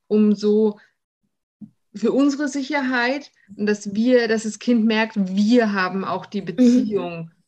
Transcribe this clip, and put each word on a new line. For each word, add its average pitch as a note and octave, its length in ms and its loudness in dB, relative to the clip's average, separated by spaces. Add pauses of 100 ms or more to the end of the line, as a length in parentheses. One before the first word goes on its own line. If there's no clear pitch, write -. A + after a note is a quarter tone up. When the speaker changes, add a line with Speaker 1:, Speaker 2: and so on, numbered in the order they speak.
Speaker 1:
um G#3 260 4
so G#3 440 0 (1160)
für G#3+ 180 -2
unsere C#4 360 0
Sicherheit C4 800 -4 (260)
und G#3 100 -4
dass G#3 280 -4
wir, A#3 340 2
dass A3 140 0
das A3 160 -8
Kind A#3+ 260 0
merkt, A3 320 0
wir G#3 560 2
haben F#3 320 -4
auch F3+ 220 -6
die G3 160 -8
Speaker 2:
Mhm. D#3+ 40 -12
Speaker 1:
Beziehung G3 840 0 (180)